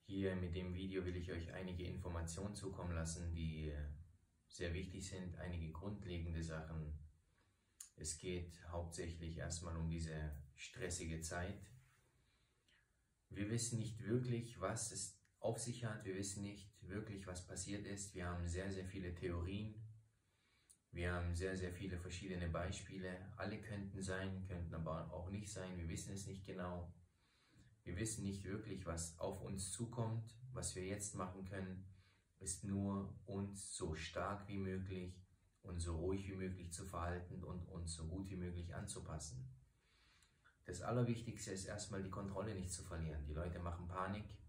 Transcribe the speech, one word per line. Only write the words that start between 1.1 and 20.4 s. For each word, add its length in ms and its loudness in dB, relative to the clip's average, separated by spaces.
ich 160 -2
euch 180 -2
einige 320 -2
Informationen 720 0
zukommen 380 0
lassen, 400 2
die 400 2
sehr 260 0
wichtig 320 -2
sind, 300 -2
einige 340 0
grundlegende 720 0
Sachen. 560 0
Es 200 -2
geht 520 -2
hauptsächlich 680 -2
erstmal 400 0
um 140 4
diese 420 2
stressige 640 -2
Zeit. 400 0
Wir 220 2
wissen 300 4
nicht 220 0
wirklich, 600 2
was 320 2
es 280 -4
auf 180 4
sich 240 0
hat, 220 0
wir 100 0
wissen 260 0
nicht 320 -6
wirklich, 400 -2
was 180 -4
passiert 400 -2
ist. 300 -2
Wir 120 0
haben 200 2
sehr, 240 2
sehr 140 0
viele 280 -2
Theorien, 600 2